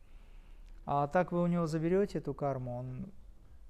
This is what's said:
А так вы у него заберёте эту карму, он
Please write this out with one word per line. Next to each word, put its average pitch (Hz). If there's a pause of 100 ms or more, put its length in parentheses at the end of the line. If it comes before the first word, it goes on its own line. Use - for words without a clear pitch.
(840)
А 143
так 175
вы 175
у 175
него 170
заберёте 170
эту 143
карму, 127
он 127 (580)